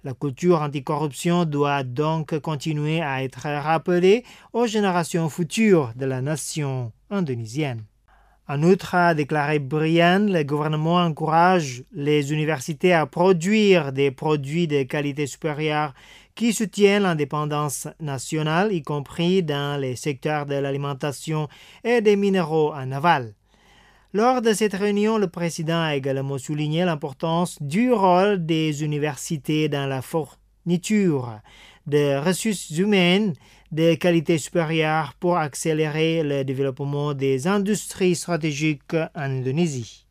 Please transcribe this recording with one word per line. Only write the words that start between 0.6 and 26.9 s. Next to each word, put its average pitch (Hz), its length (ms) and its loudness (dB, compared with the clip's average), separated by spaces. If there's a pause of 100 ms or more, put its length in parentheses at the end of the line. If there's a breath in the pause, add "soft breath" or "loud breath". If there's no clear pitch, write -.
anticorruption 151 840 -2
doit 143 380 0
donc 151 560 -2
continuer 156 640 -4
à 135 220 -4
être 131 240 -8
rappelée 175 760 2 (300 loud breath)
aux 233 140 0
générations 180 640 0
futures 175 680 2
de 131 100 -6
la 131 160 -2
nation 135 720 -4 (180)
indonésienne. 127 760 -4 (640 soft breath)
En 143 160 -2
outre, 190 320 4
a 170 180 4
déclaré 151 460 0
Brian, 165 680 2
le 175 160 0
gouvernement 151 540 0
encourage 160 880 2 (100)
les 147 400 0
universités 151 600 0
à 156 120 4
produire 180 880 4
des 139 180 2
produits 151 560 -2
de 143 160 0
qualité 143 420 -4
supérieure 151 680 -4 (420 loud breath)
qui 226 160 0
soutiennent 202 520 2
l'indépendance 147 840 -2 (120)
nationale, 156 720 -2
y 165 80 -2
compris 170 600 -2
dans 143 360 -4
les 131 160 -4
secteurs 151 500 -4
de 139 100 -4
l'alimentation 143 920 -4 (360 loud breath)
et 240 180 2
des 208 140 4
minéraux 160 580 2
en 131 180 -8
aval. 135 420 2 (800 soft breath)
Lors 247 280 2
de 226 100 2
cette 208 220 0
réunion, 208 440 0
le 202 100 0
président 165 540 -2
a 156 140 0
également 135 420 -2
souligné 151 460 -2
l'importance 165 760 -2